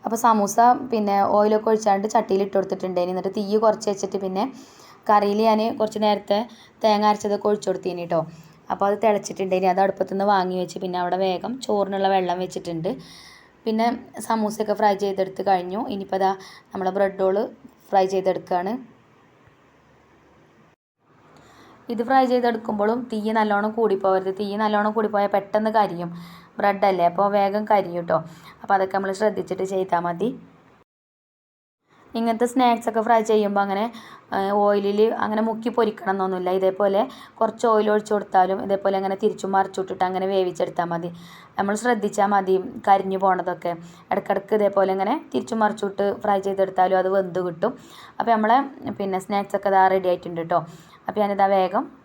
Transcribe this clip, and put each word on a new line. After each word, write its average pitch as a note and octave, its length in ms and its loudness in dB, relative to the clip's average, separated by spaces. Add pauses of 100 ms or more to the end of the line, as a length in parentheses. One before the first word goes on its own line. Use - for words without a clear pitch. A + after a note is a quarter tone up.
അപ്പോൾ A3+ 200 -4
സമൂസ G#3+ 320 2 (340)
പിന്നെ G#3 240 0 (220)
ഓയിലൊക്കെ G#3+ 340 2
ഒഴിച്ചാണ്ട് G#3+ 440 2
ചട്ടിയിൽ G#3 300 2
ഇട്ട് G3 120 -6
കൊടുത്തിട്ടുണ്ടേനി. F#3 560 -2
എന്നിട്ട് F#3 240 -4
തീ G#3+ 60 -2 (200)
കുറച്ച് G#3+ 280 2
വെച്ചിട്ട് G3 340 -6
പിന്നെ F#3+ 180 -2 (680)
കറിയിൽ G3+ 300 4 (100)
ഞാൻ A3 100 4 (200)
കുറച്ച് G#3+ 260 -2
നേരത്തെ G3+ 320 0 (460)
തേങ്ങ G#3+ 260 4
അരച്ചതൊക്കെ G#3 400 0
ഒഴിച്ച് G#3 200 0
കൊടുത്തീനി F3 420 -4
ട്ടോ. E3+ 80 2 (520)
അപ്പോൾ - 160 -2
അത് G3+ 160 2
തിളച്ചിട്ടുണ്ടേനി, F#3+ 680 0
അത് F#3+ 120 0
അടുപ്പത്തുനിന്ന് G3 480 -2
വാങ്ങി F#3 280 0
വെച്ച് F3 220 -6
പിന്നെ F3+ 200 -4
അവിടെ F3+ 220 -2
വേഗം F#3 260 -4 (140)
ചോറിനുള്ള G3 500 0
വെള്ളം F3+ 280 0
വെച്ചിട്ടുണ്ട്. F3 460 -6 (760)
പിന്നെ A3 200 0 (420)
സമൂസയൊക്കെ G#3+ 520 -2
ഫ്രൈ G#3+ 120 4 (120)
ചെയ്തെടുത്ത് F#3+ 460 -2
കഴിഞ്ഞു. F#3 300 0 (140)
ഇനിയിപ്പോൾ G3 300 -4
ദാ F#3+ 80 4 (420)
നമ്മളെ F#3 240 -2
ബ്രെഡ് G3 240 0
റോൾ F#3+ 160 2 (520)
ഫ്രൈ G3 140 4 (100)
ചെയ്തെടുക്കുകയാണ്. F#3 600 -2 (3250)
ഇത് A3 160 -4
ഫ്രൈ C4 220 4
ചെയ്തെടുക്കുമ്പോഴും A3+ 680 0 (120)
തീ A3 80 -4 (200)
നല്ലോണം G#3+ 380 0
കൂടിപ്പോകരുത്. F#3+ 600 2
തീ G#3 80 -4 (160)
നല്ലോണം G#3+ 340 0
കൂടിപ്പോയാൽ G#3 380 0
പെട്ടെന്ന് G#3+ 420 0
കരിയും, F3 340 -2 (480)
ബ്രെഡല്ലേ, G3 520 2
അപ്പോൾ G3 160 0 (100)
വേഗം G3+ 340 0
കരിയും F3 400 0
ട്ടോ. D#3 80 2 (420)
അപ്പോൾ G3+ 160 0
അതൊക്കെ F#3+ 200 0
നമ്മൾ G3 220 -2
ശ്രദ്ധിച്ചിട്ട് F#3 540 -2
ചെയ്താൽ F#3 340 0
മതി. F3 220 -2 (1900)
ഇങ്ങനത്തെ A3+ 340 0
സ്നാക്സൊക്കെ A#3 540 0
ഫ്രൈ A#3 140 4 (100)
ചെയ്യുമ്പോൾ G3+ 340 2
അങ്ങനെ, G3 200 -2 (520)
ഏഹ്, G3 260 0
ഓയിലിൽ G3+ 380 2 (240)
അങ്ങനെ G#3+ 240 -2
മുക്കി A3+ 300 -4
പൊരിക്കണം G#3+ 360 0
എന്നൊന്നുമില്ല. F#3+ 360 -2 (100)
ഇതേപോലെ G3 420 2 (380)
കുറച്ച് A3 320 -2
ഓയിൽ G#3+ 220 4
ഒഴിച്ച് G#3+ 200 0
കൊടുത്താലും F#3+ 520 2
ഇതേപോലെ G3 340 0
അങ്ങനെ G3 240 -2
തിരിച്ചും G#3 320 0
മറിച്ചിട്ടിട്ട് F#3+ 520 -2
അങ്ങനെ F#3 240 -2
വേവിച്ചെടുത്താൽ F3+ 600 -2
മതി. E3+ 160 -4 (480)
നമ്മൾ G3 260 0
ശ്രദ്ധിച്ചാൽ G#3 500 0
മതി F#3+ 220 2 (320)
കരിഞ്ഞു F#3+ 360 2
പോണതൊക്കെ. F3+ 480 0 (400)
ഇടയ്ക്കിടയ്ക്ക് G3 480 -2
ഇതേപോലെ G3 360 2
ഇങ്ങനെ G3 200 -2 (180)
തിരിച്ചും A3+ 300 -4
മറിച്ചിട്ട് G3+ 440 -2 (160)
ഫ്രൈ G3+ 140 2 (100)
ചെയ്തെടുത്താലും F#3+ 540 2
അത് F#3 140 0
വെന്ത് F#3 320 -2
കിട്ടും. F3+ 260 -4 (460)
അപ്പോൾ A3 160 0
നമ്മളെ A3 220 2 (420)
പിന്നെ F#3+ 260 -4
സ്നാക്സൊക്കെ G3+ 480 -2
ഇതാ F#3+ 100 6 (100)
റെഡി F#3+ 200 2
ആയിട്ടുണ്ട് E3+ 360 -6
ട്ടോ. E3+ 100 2 (480)
അപ്പോൾ G3 160 -4
ഞാനിതാ G3+ 220 2 (120)
വേഗം F#3+ 260 2 (220)